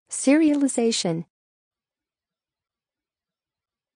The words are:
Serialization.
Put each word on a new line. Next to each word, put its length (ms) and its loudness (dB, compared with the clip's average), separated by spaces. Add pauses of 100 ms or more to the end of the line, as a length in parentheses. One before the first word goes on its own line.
Serialization. 1160 0 (2750)